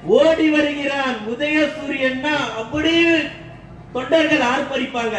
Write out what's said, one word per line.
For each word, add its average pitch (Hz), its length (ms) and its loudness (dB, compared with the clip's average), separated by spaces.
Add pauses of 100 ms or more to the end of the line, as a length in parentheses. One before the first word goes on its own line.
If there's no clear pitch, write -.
"ஓடி 311 440 6
வருகிறான் 285 640 0 (140)
உதயசூரியன்னா" 285 1040 -2 (240)
அப்படியே 311 640 2 (760)
தொண்டர்கள் 302 480 2
ஆர்ப்பரிப்பாங்க. 254 800 -2